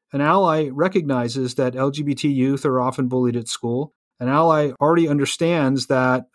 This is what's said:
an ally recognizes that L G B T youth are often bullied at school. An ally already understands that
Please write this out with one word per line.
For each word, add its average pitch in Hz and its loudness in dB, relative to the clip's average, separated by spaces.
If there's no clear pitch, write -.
an 139 -2
ally 160 2
recognizes 135 -2
that 127 0
L 135 0
G 147 -4
B 143 -2
T 135 -4
youth 135 0
are 127 0
often 127 -2
bullied 123 0
at 117 -6
school. 123 -6
An 123 -4
ally 151 2
already 165 4
understands 143 0
that 127 0